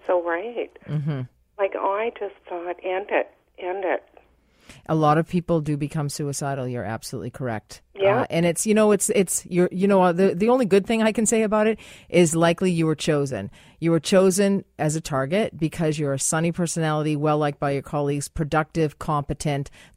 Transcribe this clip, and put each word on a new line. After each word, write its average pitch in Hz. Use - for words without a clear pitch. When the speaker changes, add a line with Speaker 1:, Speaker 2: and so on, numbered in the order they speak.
Speaker 1:
so 180
right. 180
Speaker 2:
Mm-hmm. 147
Speaker 1:
Like, 196
I 208
just 196
thought, 175
"End 185
it, 202
end 185
it." 160
Speaker 2:
A 160
lot 151
of 165
people 170
do 151
become 147
suicidal. 139
You're 120
absolutely 110
correct. 117
Speaker 1:
Yeah. 196
Speaker 2:
Uh, -
and 165
it's, 165
you 214
know, 214
it's, 202
it's, -
you're, 180
you 180
know, 196
uh, 180
the, 190
the 185
only 254
good 190
thing 226
I 220
can 220
say 220
about 214
it 220
is 165
likely 170
you 165
were 156
chosen. 139
You 165
were 165
chosen 196
as 151
a 160
target 151
because 156
you're 143
a 135
sunny 165
personality, 156
well-liked 151
by 143
your 139
colleagues, 143
productive, 156
competent. 143